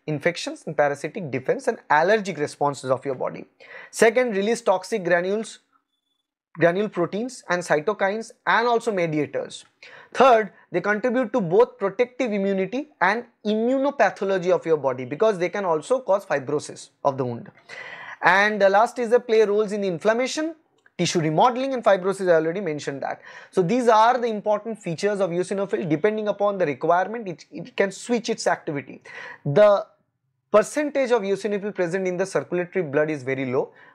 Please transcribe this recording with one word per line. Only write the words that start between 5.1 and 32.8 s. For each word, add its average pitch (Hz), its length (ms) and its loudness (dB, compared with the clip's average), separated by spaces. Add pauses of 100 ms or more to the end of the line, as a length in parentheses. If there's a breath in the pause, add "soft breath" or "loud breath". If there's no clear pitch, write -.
granule 175 320 2
proteins 190 600 -6
and 180 120 0
cytokines 202 680 -2 (140)
and 208 220 2
also 233 240 0
mediators. 160 720 -4 (480 loud breath)
Third, 226 380 6 (200 soft breath)
they 170 100 0
contribute 214 520 0
to 254 80 2
both 196 360 2
protective 226 540 -2
immunity 196 580 -2 (100)
and 214 260 0 (200)
immunopathology 214 1040 0
of 165 140 0
your 160 120 2
body, 131 280 -4
because 190 320 0
they 170 120 -2
can 202 160 -6
also 170 340 0
cause 202 260 -2
fibrosis 139 640 -6 (140)
of 135 140 0
the 131 80 -2
wound. 117 240 -8 (720 loud breath)
And 202 400 4
the 196 80 6
last 220 300 2
is 233 100 -2
they 240 100 4
play 220 240 2
roles 208 280 0
in 202 140 -4
inflammation, 240 720 -2 (420)
tissue 175 240 0
remodeling 233 520 2
and 247 100 -4
fibrosis. 190 460 2
I 170 60 8
already 160 240 0
mentioned 147 440 -6
that. - 180 -8 (300 loud breath)
So 190 100 2
these 226 260 2
are 233 300 6
the 240 100 -2
important 214 520 -4
features 196 420 -2
of 185 80 0
eosinophil. 190 580 -4
Depending 214 400 0
upon 202 300 -2
the 180 80 0
requirement, 185 640 0
it, 151 200 -12
it 156 280 -14
can 196 140 2
switch 233 380 -4
its 220 180 -4
activity. 160 540 -4 (440 loud breath)
The 196 420 6 (640)
percentage 269 600 2
of 240 100 4
eosinophil 196 520 -2
present 185 320 -2
in 180 120 -2
the 185 80 0
circulatory 175 580 -4